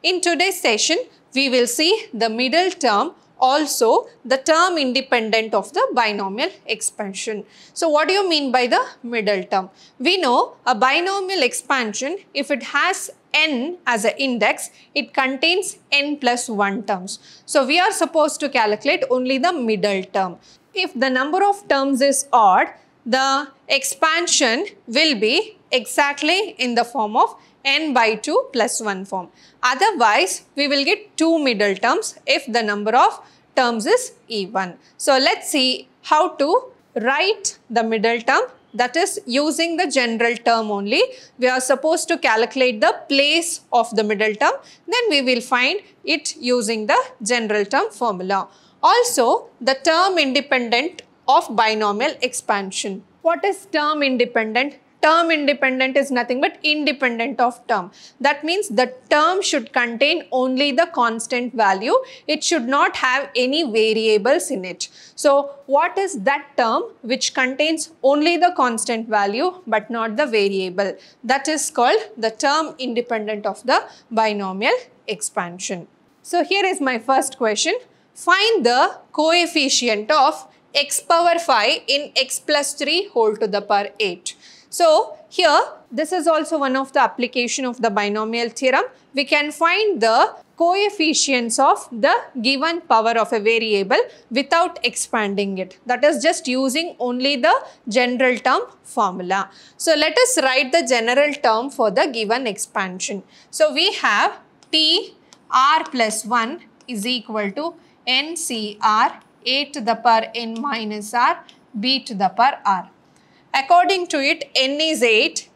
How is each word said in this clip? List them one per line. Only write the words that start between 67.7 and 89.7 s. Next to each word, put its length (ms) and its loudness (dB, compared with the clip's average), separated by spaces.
only 360 2
the 180 4
constant 520 -2
value 600 0
but 220 -2
not 280 -4
the 80 0
variable? 720 -2
That 240 0
is 220 -2
called 300 2
the 140 -2
term 480 0
independent 640 -6
of 200 -6
the 180 2
binomial 640 0
expansion. 800 -8
So 200 -2
here 220 0
is 160 -2
my 160 -2
first 400 0
question. 380 0
Find 500 2
the 320 0
coefficient 1000 0
of 380 2
x 260 -2
power 400 2
five 480 0
in 280 -4
x 240 -2
plus 340 -2
three 400 -2
whole 220 2
to 120 -4
the 140 -4
power 280 0
eight. 360 -6
So 480 2
here, 320 4
this 220 -4
is 160 0
also 320 0
one 160 0
of 160 -4
the 80 2
application 640 0
of 180 -6
the 80 2
binomial 600 -2
theorem. 340 0
We 100 -2
can 280 0
find 500 0